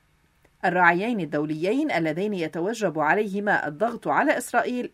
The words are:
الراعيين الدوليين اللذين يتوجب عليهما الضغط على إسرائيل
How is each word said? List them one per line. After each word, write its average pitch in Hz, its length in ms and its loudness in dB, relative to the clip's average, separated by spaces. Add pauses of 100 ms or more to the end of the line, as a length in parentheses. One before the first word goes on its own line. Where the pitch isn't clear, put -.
(640)
الراعيين 180 560 4
الدوليين 160 680 -2
اللذين 165 440 0
يتوجب 175 640 -2
عليهما 190 720 0
الضغط 226 400 -4
على 226 300 2
إسرائيل 247 560 -2